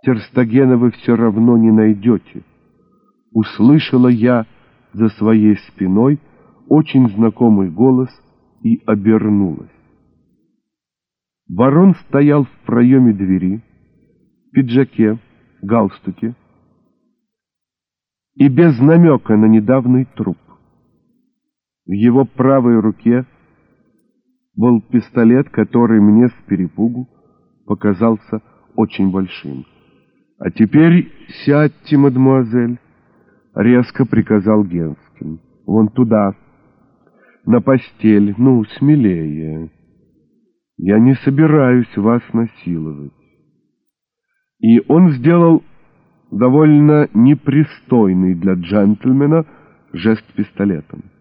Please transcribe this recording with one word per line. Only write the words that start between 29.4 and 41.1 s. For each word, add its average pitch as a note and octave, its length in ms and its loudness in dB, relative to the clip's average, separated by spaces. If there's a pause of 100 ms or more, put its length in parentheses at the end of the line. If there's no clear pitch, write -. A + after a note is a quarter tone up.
«А F#2 100 -8
теперь D#3 600 2 (320)
сядьте, D3 540 -2
мадемуазель», B2+ 840 0 (760)
резко B2 500 0
приказал G#2+ 580 0
Генскин. D#2+ 760 -10 (260)
«Вон G#2+ 240 0
туда, G#2+ 440 -2 (1120)
на A#2 140 2
постель, G#2+ 760 0
ну, B2 260 2 (140)
смелее. E2 920 -2 (1080)
Я G2 220 0
не B2+ 160 2 (100)